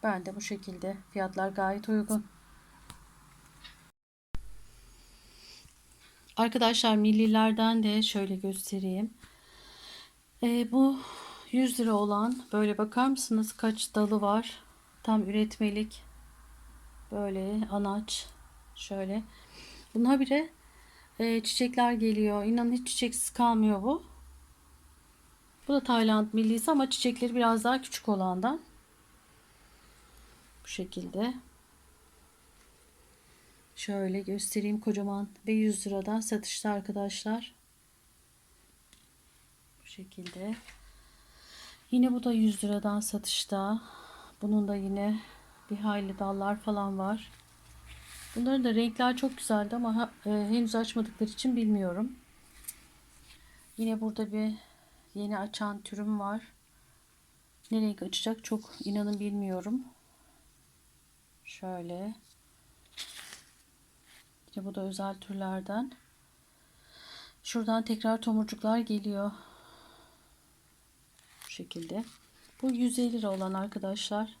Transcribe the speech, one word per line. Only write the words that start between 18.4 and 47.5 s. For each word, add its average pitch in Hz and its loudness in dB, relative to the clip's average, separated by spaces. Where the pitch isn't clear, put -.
Şöyle. 196 -4
Buna 247 4
bile, 277 2
e, 226 2
çiçekler 247 2
geliyor. 214 2
İnanın 233 2
hiç 247 -2
çiçeksiz - -2
kalmıyor 220 4
bu. 269 0
Bu 277 2
da 269 4
Tayland 220 4
millisi 226 2
ama 269 4
çiçekleri 240 0
biraz 226 4
daha 262 2
küçük - -6
olandan. 190 0
Bu - -18
şekilde. 185 -6
Şöyle 196 -2
göstereyim 208 -2
kocaman 202 -2
ve 220 0
yüz 214 2
liradan 196 -2
satışta 214 -2
arkadaşlar. 202 -4
Bu - -20
şekilde. 190 -10
Yine 247 6
bu 247 -2
da 247 2
yüz 220 4
liradan 208 0
satışta. 208 -2
Bunun 208 2
da 202 -2
yine 202 0
bir 208 -4
hayli 202 -2
dallar 196 -2
falan 202 -2
var. 202 -2